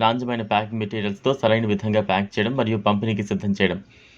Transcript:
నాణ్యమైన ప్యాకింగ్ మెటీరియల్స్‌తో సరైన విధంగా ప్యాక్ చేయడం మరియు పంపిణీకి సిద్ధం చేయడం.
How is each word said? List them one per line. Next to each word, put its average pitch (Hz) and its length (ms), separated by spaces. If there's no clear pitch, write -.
నాణ్యమైన 120 480
ప్యాకింగ్ 110 300
మెటీరియల్స్‌తో 104 500
సరైన 113 300
విధంగా 107 300
ప్యాక్ 98 240
చేయడం 110 240
మరియు 110 260
పంపిణీకి 104 460
సిద్ధం 101 260
చేయడం. 92 220